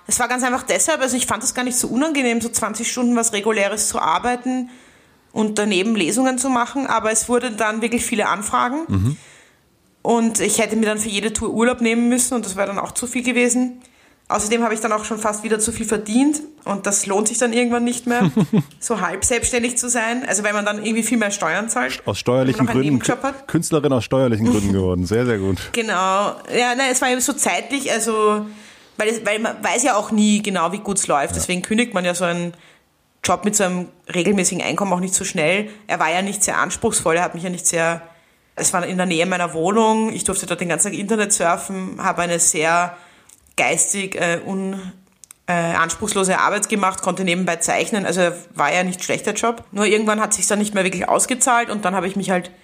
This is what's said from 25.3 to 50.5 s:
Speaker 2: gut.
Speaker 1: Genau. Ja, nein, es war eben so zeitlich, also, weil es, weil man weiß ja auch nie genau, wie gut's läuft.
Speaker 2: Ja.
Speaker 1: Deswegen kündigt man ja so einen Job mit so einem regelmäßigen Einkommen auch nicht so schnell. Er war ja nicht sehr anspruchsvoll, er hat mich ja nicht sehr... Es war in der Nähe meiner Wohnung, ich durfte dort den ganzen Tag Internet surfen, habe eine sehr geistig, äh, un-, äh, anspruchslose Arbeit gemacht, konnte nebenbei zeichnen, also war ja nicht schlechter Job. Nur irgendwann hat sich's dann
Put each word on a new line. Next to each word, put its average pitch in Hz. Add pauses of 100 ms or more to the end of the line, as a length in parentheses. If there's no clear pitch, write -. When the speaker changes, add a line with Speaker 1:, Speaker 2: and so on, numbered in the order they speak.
Speaker 2:
gut. 95 (160)
Speaker 1:
Genau. 233
Ja, 196
nein, 262
es 254
war 269
eben 254
so -
zeitlich, 214
also, 214 (520)
weil 214
es, 226
weil 214
man 214
weiß 202
ja 247
auch 208
nie 208
genau, 180
wie 202
gut's 202
läuft. 151
Speaker 2:
Ja. 90
Speaker 1:
Deswegen 180
kündigt 233
man 180
ja 175
so 175
einen 175 (720)
Job 185
mit 208
so 208
einem 180 (260)
regelmäßigen 180
Einkommen 185
auch 180
nicht 185
so -
schnell. 185 (180)
Er 180
war 160
ja 180
nicht 208
sehr 143
anspruchsvoll, 180
er 175
hat 175
mich 170
ja 185
nicht 180
sehr... 165 (540)
Es -
war 175
in 185
der 180
Nähe 165
meiner 175
Wohnung, 220
ich 190
durfte 190
dort 175
den 185
ganzen 170
Tag 156
Internet 208
surfen, 190
habe 175
eine 170
sehr 170 (600)
geistig, 170
äh, 170
un-, 190 (680)
äh, 175
anspruchslose 175
Arbeit 196
gemacht, 196
konnte 185
nebenbei 175
zeichnen, 175
also 185 (340)
war 143
ja 180
nicht 185
schlechter 196
Job. 233
Nur 202
irgendwann 214
hat 208
sich's 180
dann 208